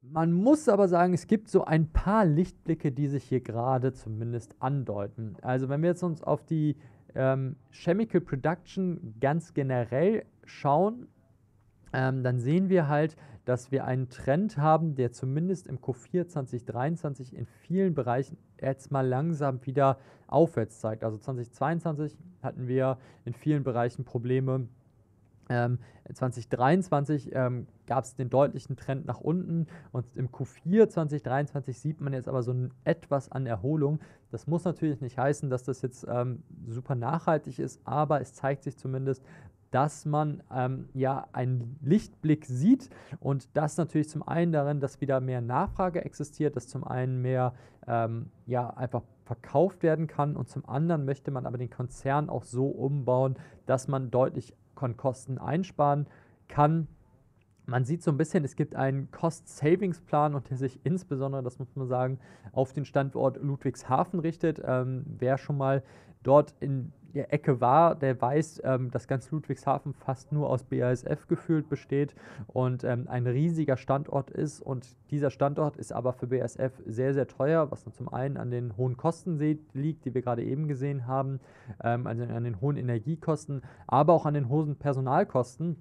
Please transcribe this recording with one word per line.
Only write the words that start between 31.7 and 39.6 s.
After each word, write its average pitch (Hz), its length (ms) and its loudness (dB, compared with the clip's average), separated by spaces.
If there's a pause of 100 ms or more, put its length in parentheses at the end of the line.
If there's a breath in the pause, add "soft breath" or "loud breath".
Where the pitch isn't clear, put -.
sieht 156 220 -4
man 139 120 -4
jetzt 127 140 -6
aber 131 160 0
so 117 80 -2
ein 127 200 -2 (120)
etwas - 480 -2
an 131 160 -4
Erholung. 139 520 0 (300 loud breath)
Das - 160 -10
muss 165 180 -2
natürlich 156 380 -2
nicht 127 160 -8
heißen, 143 320 0
dass 127 140 -2
das - 180 -4
jetzt, - 260 -6
ähm, 123 360 -2 (240)
super 123 260 -6
nachhaltig 151 640 0
ist, - 260 -6
aber 147 380 2
es - 140 -10
zeigt 139 260 -2
sich 139 160 -8
zumindest, 135 480 -4 (460 loud breath)